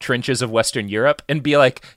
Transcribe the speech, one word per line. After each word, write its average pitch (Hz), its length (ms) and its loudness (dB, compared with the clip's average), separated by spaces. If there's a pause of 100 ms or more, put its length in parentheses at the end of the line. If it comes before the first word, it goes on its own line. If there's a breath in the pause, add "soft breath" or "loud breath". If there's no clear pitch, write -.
trenches 123 420 -2
of 123 80 -4
Western 113 380 0
Europe 117 400 0
and 147 120 -4
be 147 160 0
like, 131 280 2 (120 loud breath)